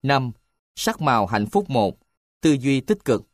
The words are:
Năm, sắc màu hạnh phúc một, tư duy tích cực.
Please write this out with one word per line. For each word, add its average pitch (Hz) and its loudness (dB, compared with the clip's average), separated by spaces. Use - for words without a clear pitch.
Năm, 135 0
sắc - -4
màu 120 2
hạnh 104 0
phúc 196 -2
một, 110 0
tư 156 4
duy 135 2
tích 208 -2
cực. 107 0